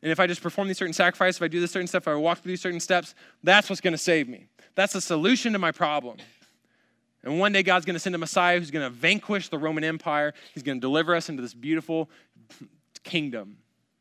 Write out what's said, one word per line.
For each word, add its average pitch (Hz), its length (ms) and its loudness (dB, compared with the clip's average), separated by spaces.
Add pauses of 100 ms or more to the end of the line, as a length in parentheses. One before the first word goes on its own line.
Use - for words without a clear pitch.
And 156 80 -2
if 160 80 0
I 180 80 6
just 175 160 -4
perform 196 240 -4
these 190 100 -4
certain 175 160 -4
sacrifices, 180 440 2
if 175 80 -4
I - 20 0
do 165 140 -2
this 175 100 -2
certain 185 160 -4
stuff, 175 160 -2
if - 60 -4
I 151 80 0
walk 165 240 0
through 180 100 -10
these 185 100 -6
certain 175 200 -6
steps, 175 340 -2 (300)
that's 202 260 6
what's 196 100 -4
gonna 170 160 0
save 151 320 2
me. 120 200 -16 (260)
That's 202 200 2
the 190 60 -4
solution 196 520 0
to 202 80 0
my 170 100 2
problem." 147 460 -2 (1040)
And 143 160 -4
one 202 140 4
day 196 100 4
God's 180 240 4
gonna 175 140 -4
send 180 160 -4
a - 20 -2
Messiah 175 400 2
who's 156 140 -6
gonna 143 180 -4
vanquish 185 580 0
the 160 100 -6
Roman 156 260 -2
Empire. 151 500 -2 (180)
He's 135 120 -14
gonna 135 160 -4
deliver 156 340 2
us 165 140 -2
into 139 140 -6
this 117 120 -10
beautiful 160 560 -4 (960)
kingdom. 120 540 -4 (420)